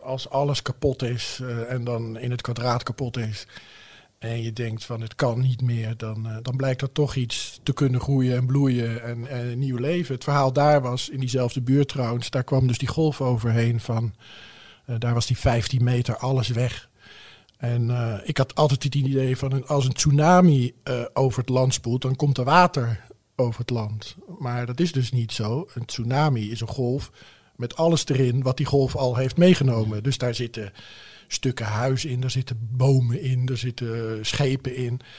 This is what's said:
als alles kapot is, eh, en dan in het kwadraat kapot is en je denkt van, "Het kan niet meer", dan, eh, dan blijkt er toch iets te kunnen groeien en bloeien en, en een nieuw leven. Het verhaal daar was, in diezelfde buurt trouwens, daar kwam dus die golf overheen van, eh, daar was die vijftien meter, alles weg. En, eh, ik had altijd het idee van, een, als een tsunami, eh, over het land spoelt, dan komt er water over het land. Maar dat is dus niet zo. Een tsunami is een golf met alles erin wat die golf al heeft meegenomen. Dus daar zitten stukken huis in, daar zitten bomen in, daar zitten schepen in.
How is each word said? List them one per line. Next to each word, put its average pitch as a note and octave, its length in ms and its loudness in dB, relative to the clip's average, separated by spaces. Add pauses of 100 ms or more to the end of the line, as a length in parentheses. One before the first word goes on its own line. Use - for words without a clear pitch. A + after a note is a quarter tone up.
als C3 300 -8
alles C#3+ 320 0
kapot C3 400 -2
is, A#2+ 400 -6
eh, A#2 300 -6
en B2 120 -4
dan A2+ 340 -4
in B2 120 -4
het B2 100 -4
kwadraat A#2+ 420 -2
kapot B2 340 -6
is A2 300 -6 (720)
en A#2 240 -6
je A2+ 100 -6
denkt A2 320 -6
van, A2+ 160 -8
"Het A2+ 140 -10
kan B2 260 0
niet B2+ 220 2
meer", A#2 340 -2
dan, A2 320 -8
eh, A2 140 -8
dan B2+ 140 -4
blijkt C3 260 -2
er C3+ 100 -4
toch D3 220 0
iets - 480 -6
te C#3+ 100 0
kunnen B2+ 280 2
groeien B2+ 360 2
en B2 100 0
bloeien B2 560 2
en, A#2 260 -8
en B2 180 -6
een A#2+ 120 -6
nieuw C3+ 180 -2
leven. C#3 380 -2
Het A#2+ 100 -8
verhaal C#3 280 4
daar C#3+ 300 6
was, B2 260 -4
in C3+ 120 -6
diezelfde B2+ 400 0
buurt C3+ 280 4
trouwens, A#2+ 420 -4
daar A#2+ 140 -2
kwam C3 220 2
dus B2 120 2
die C3 100 -4
golf D#3 320 0
overheen A#2 600 2
van, A2+ 340 -2 (720)
eh, A#2+ 120 -4
daar A#2 160 0
was A#2 120 2
die B2 120 0
vijftien A#2+ 460 2
meter, A#2+ 320 0
alles B2+ 320 0
weg. A#2+ 400 -4 (680)
En, A#2+ 340 -2
eh, A#2+ 240 -2 (100)
ik D#3 140 -4
had - 160 0
altijd C#3+ 280 2
het C3+ 120 -2
idee C3 420 2
van, C3 160 -2
een, C3+ 140 -2
als C#3 180 2
een B2+ 80 0
tsunami, D3+ 800 6 (100)
eh, B2+ 180 -4 (120)
over B2+ 280 2
het A2+ 80 -4
land B2+ 260 4
spoelt, A#2+ 280 -2
dan B2+ 140 -2
komt C#3+ 220 0
er B2+ 60 -2
water C#3 600 4 (320)
over A#2+ 240 0
het A#2+ 100 -8
land. G#2+ 460 -6 (220)
Maar A#2+ 280 -6
dat B2 140 -6
is E3+ 120 0
dus B2+ 200 0
niet A#2 200 -2
zo. A2+ 420 -4
Een A#2 100 -8
tsunami A#2+ 640 0
is A2 100 -8
een A2+ 80 -6
golf C3 420 -2 (460)
met A#2+ 200 -8
alles E3 320 2
erin B2+ 340 2
wat B2+ 140 0
die - 100 -2
golf C3+ 300 2
al B2+ 200 0
heeft C3 200 -2
meegenomen. A#2 680 4
Dus C3 160 -2
daar B2 160 -2
zitten A2 380 -8 (560)
stukken - 380 -2
huis A#2 380 0
in, B2+ 160 -2
daar B2+ 100 -2
zitten A#2 420 -4
bomen B2+ 500 4
in, B2+ 240 0
daar C3 100 -2
zitten A2+ 720 -6
schepen C3 500 0
in. B2 240 -4 (180)